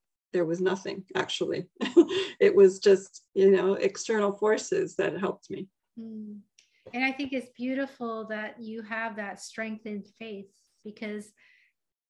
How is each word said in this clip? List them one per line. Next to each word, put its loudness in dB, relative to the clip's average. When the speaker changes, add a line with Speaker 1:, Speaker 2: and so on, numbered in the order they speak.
Speaker 1:
There 2
was -2
nothing, -2
actually. -4
<laughs> -2
It 6
was 8
just, 2
you 6
know, 4
external 0
forces -2
that -2
helped -6
me. -10
Speaker 2:
Mm. -14
And -2
I 0
think -6
it's -6
beautiful -6
that -10
you -12
have -8
that -10
strengthened -10
faith, -12
because -12